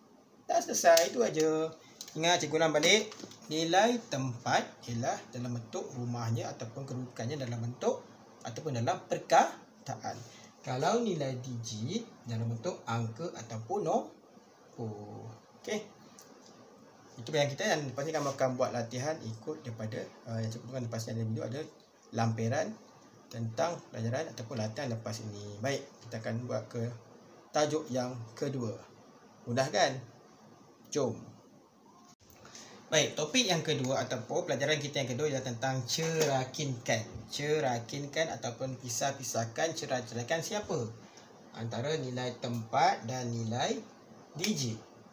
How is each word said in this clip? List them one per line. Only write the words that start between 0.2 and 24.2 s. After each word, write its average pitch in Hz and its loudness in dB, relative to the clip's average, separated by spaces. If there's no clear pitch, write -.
Dah 339 4
selesai, 175 8
itu 240 4
aja. 156 4
Ingat 165 6
cikgu 151 0
ulang 160 6
balik. 190 6
Nilai 180 6
tempat 131 2
ialah 123 -2
dalam 123 -4
bentuk 117 -6
rumahnya 120 -2
ataupun 135 -8
kedudukannya 123 -6
dalam 120 -4
bentuk 190 0
ataupun 127 -4
dalam 143 2
perkataan. - 2
Kalau 156 2
nilai 156 0
digit 120 -4
dalam 113 0
bentuk 113 -4
angka 117 -2
ataupun 156 -2
nombor. 107 -4
Okey. 214 -2
Itu 117 -8
yang 143 4
kita, 143 -2
dan 156 2
lepas 143 -4
ni 160 -2
kamu 143 0
akan 131 4
buat 123 2
latihan 123 -2
ikut 151 -8
daripada, 113 -6
uh, 113 -2
yang 113 -2
cikgu 113 -10
bukan 127 -4
lepas 117 -4
ni - -
ada 113 0
video, 110 -2
ada 123 -4
lampiran 113 2
tentang 120 0
pelajaran 120 -2